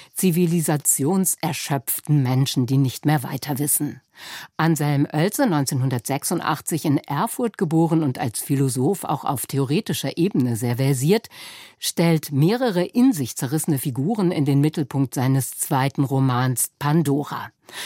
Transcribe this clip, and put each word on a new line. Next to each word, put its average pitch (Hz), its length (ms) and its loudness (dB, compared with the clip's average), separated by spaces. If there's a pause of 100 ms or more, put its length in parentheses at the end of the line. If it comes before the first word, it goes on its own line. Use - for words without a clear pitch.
(140)
zivilisationserschöpften 160 2000 0
Menschen, 131 420 2
die 131 120 2
nicht 135 280 0
mehr 147 160 4
weiter 135 380 -6
wissen. 147 400 -2 (560)
Anselm 147 560 2
Oelze, 196 340 0
neunzehnhundertsechsundachtzig 143 1400 -2
in 143 140 2
Erfurt 214 580 -4
geboren 165 460 2
und 139 160 -2
als 123 220 -4
Philosoph 135 640 0
auch - 200 -6
auf - 220 -4
theoretischer 139 720 -2
Ebene 143 380 2
sehr 120 200 -2
versiert, 139 520 2 (500)
stellt 165 540 0
mehrere 180 520 2
in 254 280 4
sich 143 240 -4
zerrissene 143 420 0
Figuren 170 540 0
in 147 120 0
den 139 160 4
Mittelpunkt 143 540 0
seines 135 380 0
zweiten 139 500 0
Romans 127 800 0
Pandora. 143 720 0 (320)